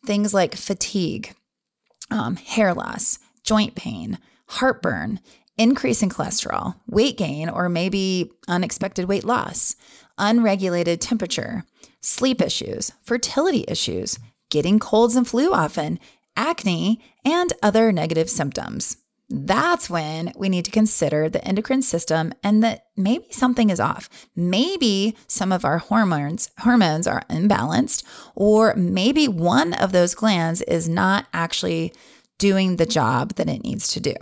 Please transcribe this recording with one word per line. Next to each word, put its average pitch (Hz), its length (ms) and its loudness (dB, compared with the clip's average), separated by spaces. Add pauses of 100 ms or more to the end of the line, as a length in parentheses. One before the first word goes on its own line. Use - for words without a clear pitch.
things 208 260 0
like 190 220 2
fatigue, - 800 -4 (760)
um, 190 260 -2
hair 208 360 0
loss, - 460 -6 (260)
joint 214 300 0
pain, - 440 -8 (280)
heartburn, 135 760 -2 (380)
increase 240 440 2
in 190 80 0
cholesterol, - 640 -4 (120)
weight 233 300 2
gain, 156 320 -4
or 175 220 -2
maybe 185 600 0 (160)
unexpected 180 600 -2
weight 196 180 -2
loss, - 500 -2 (440)
unregulated 190 800 2
temperature, - 640 -4 (380)
sleep - 400 0
issues, - 500 -4 (100)
fertility 269 640 0
issues, - 520 -4 (320)
getting 170 280 2
colds 226 380 2
and 247 100 2
flu 277 280 0
often, 156 440 -2 (380)
acne, 208 680 -2 (220)
and 339 380 2
other 220 280 4
negative 160 380 0
symptoms. - 680 -4 (320)
That's 277 580 0
when 165 480 -4
we 190 140 0
need 180 160 0
to - 40 -6
consider 156 600 2
the - 120 -2
endocrine 214 380 0
system 160 540 -2 (100)
and 214 180 4
that - 320 0
maybe 208 360 0
something 240 400 2
is 180 100 0
off. - 300 -2 (260)
Maybe 214 800 0 (100)
some 190 260 -2
of 185 120 -2
our 156 140 2
hormones, 170 800 0
hormones 185 480 4
are - 240 -2
imbalanced, 180 720 0 (300)
or 214 420 4
maybe 202 500 2
one 196 460 2
of 190 200 -2
those 175 220 2
glands 170 460 0
is 165 260 -2
not 185 460 0
actually 165 640 -4 (420)
doing 190 400 2
the 170 80 4
job 127 520 0
that - 120 0
it - 160 -6
needs - 240 -4
to - 120 -4
do. 139 220 -2